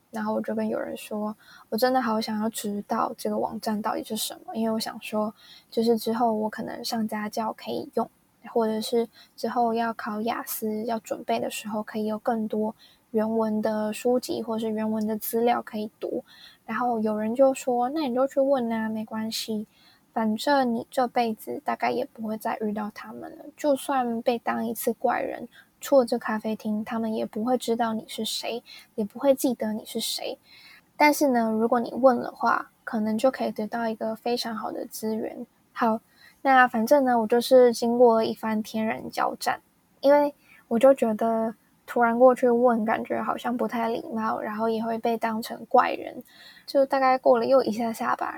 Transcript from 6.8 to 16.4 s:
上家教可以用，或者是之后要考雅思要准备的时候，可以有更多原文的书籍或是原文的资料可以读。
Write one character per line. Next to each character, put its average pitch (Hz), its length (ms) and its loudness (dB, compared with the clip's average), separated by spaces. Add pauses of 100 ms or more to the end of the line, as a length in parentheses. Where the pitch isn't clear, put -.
上 220 220 -2
家 214 200 -6
教 220 260 -4
可 - 180 -12
以 240 240 -6
用， 226 120 -2 (460)
或 226 140 2
者 220 120 -2
是 233 280 0 (280)
之 226 140 -4
后 240 240 2
要 233 200 0
考 214 280 -6
雅 247 240 -4
思 214 380 -4
要 226 160 -2
准 - 240 -8
备 233 160 -2
的 - 100 -4
时 - 180 -10
候， 214 140 -4
可 - 160 -8
以 214 80 -2
有 214 140 -2
更 226 280 -2
多 214 280 -2 (360)
原 220 260 0
文 220 240 0
的 214 300 -2
书 247 280 2
籍 226 240 -6
或 226 160 -4
是 226 100 -4
原 214 220 -2
文 214 160 -2
的 220 100 -2
资 226 240 -2
料 233 220 2
可 214 160 -8
以 214 100 -6 (100)
读。 - 240 -6 (420)